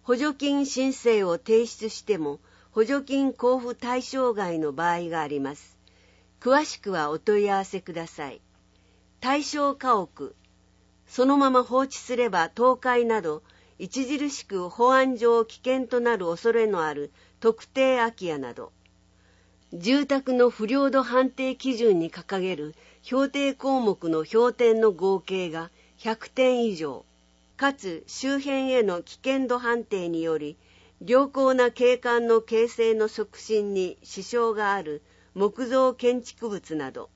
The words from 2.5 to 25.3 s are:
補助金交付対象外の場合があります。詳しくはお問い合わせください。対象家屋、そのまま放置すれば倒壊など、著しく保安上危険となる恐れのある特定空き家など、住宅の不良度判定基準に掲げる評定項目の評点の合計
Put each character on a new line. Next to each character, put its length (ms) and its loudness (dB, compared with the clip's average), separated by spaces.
補 140 2
助 200 -2
金 340 0
交 220 2
付 180 -10
対 220 -4
象 320 -2
外 240 -4
の 160 -4
場 200 0
合 100 -4
が 180 -4
あ 60 -4
り 120 -4
ま 160 -6
す。 220 -20
詳 260 2
し 120 -12
く 140 -8
は 200 -2
お 80 -6
問 240 2
い 80 0
合 60 2
わ 60 -2
せ 160 -8
く 140 -14
だ 140 -8
さ 240 -12
い。 100 -20
対 240 -2
象 320 -2
家 220 0
屋、 360 -8
そ 220 0
の 100 4
ま 140 4
ま 120 4
放 160 0
置 160 -4
す 200 -6
れ 120 0
ば 180 0
倒 260 2
壊 340 0
な 160 0
ど、 220 -6
著 520 -4
し 160 -14
く 220 -6
保 260 4
安 200 4
上 300 2
危 120 -20
険 280 -2
と 140 -2
な 180 0
る 80 -6
恐 260 0
れ 140 2
の 180 0
あ 80 -2
る 200 -10
特 280 0
定 300 2
空 160 0
き 120 -12
家 140 -4
な 160 -10
ど、 160 -14
住 340 0
宅 260 -2
の 160 6
不 180 -4
良 220 2
度 140 2
判 260 2
定 260 -4
基 200 -4
準 240 4
に 100 -4
掲 300 -8
げ 160 -2
る 180 -10
評 260 0
定 240 -2
項 260 -2
目 300 -2
の 140 0
評 300 2
点 280 4
の 100 6
合 280 0
計 320 -6